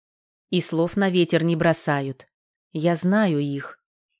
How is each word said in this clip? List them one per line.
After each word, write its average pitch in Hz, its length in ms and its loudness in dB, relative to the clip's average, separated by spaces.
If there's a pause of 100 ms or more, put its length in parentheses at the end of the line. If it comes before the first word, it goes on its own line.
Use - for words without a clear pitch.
(520)
и 175 100 2
слов 165 340 -2
на 196 140 2
ветер 175 340 2
не 170 140 0
бросают. 147 680 -2 (440)
Я 170 240 0
знаю 180 440 2
их. 143 380 -6 (420)